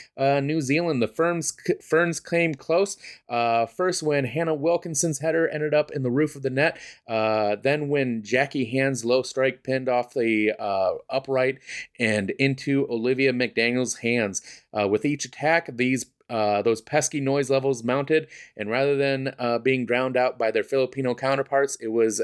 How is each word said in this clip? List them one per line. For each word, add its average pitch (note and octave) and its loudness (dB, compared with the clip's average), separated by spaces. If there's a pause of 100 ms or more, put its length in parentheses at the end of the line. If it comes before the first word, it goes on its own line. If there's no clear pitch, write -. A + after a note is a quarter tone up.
(160)
uh, C#3 2
New D3+ 0
Zealand. C#3+ 0
The G#2+ 2
Ferns, E3+ -2 (260)
Ferns E3+ 0
came E3+ 0
close, F3+ -2 (320)
uh, A#2 2
first F3+ -2
when C#3+ 0
Hannah D#3+ -2
Wilkinson's E3 -2
header D#3+ 2
ended D3+ 0
up D3+ 2
in C3+ -4
the B2 0
roof D3 0
of C#3 -10
the C3+ -2
net, C#3 0 (300)
uh, G#2+ 2
then C#3+ 0
when B2+ 0
Jackie B2+ 0
Hand's C3 0
low B2+ 4
strike C3 -2
pinned C3 -2
off B2 0
the, A2 2
uh, F#2+ 0 (120)
upright C3 0 (400)
and G#2+ 2
into C#3 0
Olivia B2+ 0
McDaniel's B2 0
hands. A#2 0 (320)
Uh, G#2 0
with G#2 2
each D3 -2
attack, D#3 -2
these, B2+ 0 (240)
uh, G#2 2
those A2 0
pesky D3 -2
noise C3+ 0
levels C3+ 0
mounted, C#3 0 (260)
and G#2+ -8
rather C#3 0
than, C#3 -2
uh, A#2+ 0
being B2+ 0
drowned B2+ 0
out B2 2
by A2+ 2
their A2 2
Filipino C3 -2
counterparts, C3+ 0
it A2+ -8
was, A2+ 2